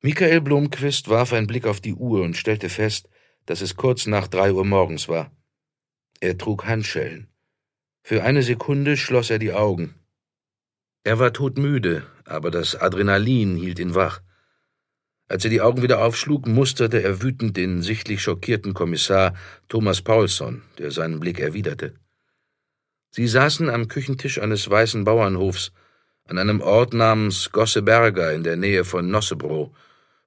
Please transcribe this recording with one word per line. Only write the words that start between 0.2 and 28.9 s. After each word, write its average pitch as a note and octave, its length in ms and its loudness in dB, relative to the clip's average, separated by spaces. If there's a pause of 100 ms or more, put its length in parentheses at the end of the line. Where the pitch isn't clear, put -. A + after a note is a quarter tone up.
Blomqvist C#3+ 680 0
warf A#2+ 220 2
einen A2 140 0
Blick A#2+ 180 -4
auf G#2 160 -2
die G#2 140 -6
Uhr A2 280 -2
und E2+ 140 -4
stellte G#2+ 320 -2
fest, G#2+ 400 -4 (380)
dass F2 140 -4
es F#2+ 160 -6
kurz B2+ 320 0
nach G2+ 180 0
drei F#2+ 260 2
Uhr F#2+ 120 0
morgens F2+ 440 0
war. E2 220 -4 (880)
Er F2+ 180 -2
trug G2 300 -6
Handschellen. G#2+ 640 -6 (760)
Für G#2+ 220 -2
eine C3+ 180 4
Sekunde C#3 540 0
schloss B2 340 0
er A2 80 0
die G#2+ 140 -2
Augen. F#2 420 -2 (1080)
Er A2+ 160 0
war B2 120 4
todmüde, C3 720 0 (220)
aber D#2+ 260 -6
das E2 240 -2
Adrenalin G2+ 800 2
hielt F2+ 240 -4
ihn F2 160 -4
wach. F2 280 0 (1040)
Als - 160 -4
er A2+ 60 0
die A2+ 100 2
Augen A#2+ 220 4
wieder A#2+ 220 4
aufschlug, B2 440 -2
musterte A#2 520 2
er F#2+ 220 -2
wütend A#2+ 340 -2
den F2+ 240 -2
sichtlich G#2 420 -6
schockierten G2 520 -4
Kommissar F2+ 600 0 (320)
Thomas G2+ 340 0
Paulson, A2+ 600 0 (160)
der D2 120 -8
seinen D#2+ 300 -4
Blick F2 180 -6
erwiderte. D2+ 560 -6 (1160)
Sie A#2+ 160 -2
saßen C#3+ 420 2
am A#2 160 -2
Küchentisch C3 540 -6
eines G#2 280 -2
weißen G#2+ 360 2
Bauernhofs, F#2+ 640 2 (540)
an F2 140 -6
einem G#2 220 2
Ort A2+ 320 4
namens A2 600 2
Gosseberga G#2+ 800 2
in E2 100 -4
der E2+ 140 -2
Nähe F#2 280 0
von F2+ 240 -4